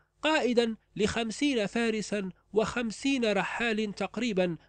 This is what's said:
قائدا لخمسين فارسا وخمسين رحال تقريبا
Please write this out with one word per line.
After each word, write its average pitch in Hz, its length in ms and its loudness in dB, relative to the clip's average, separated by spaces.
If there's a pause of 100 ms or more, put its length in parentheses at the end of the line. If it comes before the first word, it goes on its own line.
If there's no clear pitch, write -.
(220)
قائدا 240 540 2 (200)
لخمسين 226 720 0
فارسا 214 600 -2 (240)
وخمسين 226 800 0
رحال 214 600 -2
تقريبا 185 640 -2 (120)